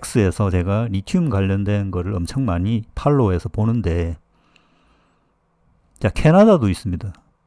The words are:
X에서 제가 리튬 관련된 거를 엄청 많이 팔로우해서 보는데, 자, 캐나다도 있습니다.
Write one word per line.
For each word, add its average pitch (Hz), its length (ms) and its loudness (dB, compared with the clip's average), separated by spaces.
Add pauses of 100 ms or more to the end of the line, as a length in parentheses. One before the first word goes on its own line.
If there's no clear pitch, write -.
(160)
X에서 101 340 2
제가 95 420 -2
리튬 143 380 -2
관련된 98 600 -2
거를 92 240 -4
엄청 101 320 -4
많이 104 380 -2 (120)
팔로우해서 120 540 0
보는데, 87 680 -2 (1800)
자, 104 100 0
캐나다도 175 600 6
있습니다. 90 420 -4 (360)